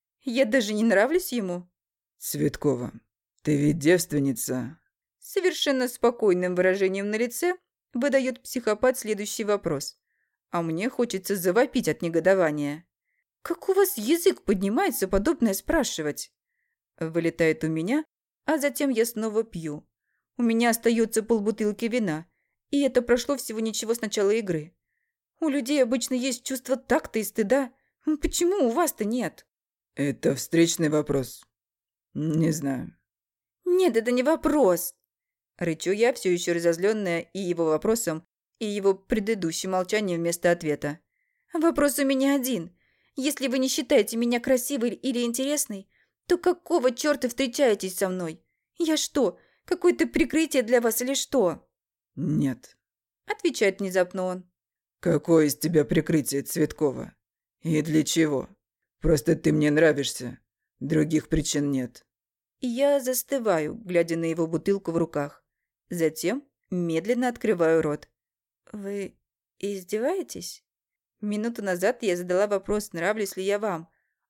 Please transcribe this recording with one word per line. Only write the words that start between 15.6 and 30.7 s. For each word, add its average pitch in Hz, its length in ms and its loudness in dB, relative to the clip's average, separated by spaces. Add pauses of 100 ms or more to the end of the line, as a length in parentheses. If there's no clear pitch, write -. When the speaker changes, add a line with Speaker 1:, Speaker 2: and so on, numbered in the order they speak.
Speaker 1:
Вылетает 165 680 0
у 160 40 2
меня, 190 360 -2 (400)
а 311 140 0
затем 277 320 -2
я 226 160 2
снова 220 380 -2
пью. 160 440 -10 (480)
У 247 60 -2
меня 226 280 2
остаётся 226 520 2
полбутылки 214 600 0
вина – 202 420 -2 (440)
и 277 120 0
это 254 200 2
прошло 247 340 0
всего 226 240 -8
ничего 220 340 -4
с 233 60 -8
начала 202 320 0
игры. 175 420 -2 (640)
У 320 80 0
людей 277 340 2
обычно 254 320 0
есть 254 300 -2
чувство 262 320 -4
такта - 440 -2
и 202 40 -4
стыда. 240 480 0 (480)
Почему 349 460 0
у 226 40 2
вас-то 277 340 0
нет? 220 420 -6 (480)
Speaker 2:
Это 143 400 0
встречный 165 540 2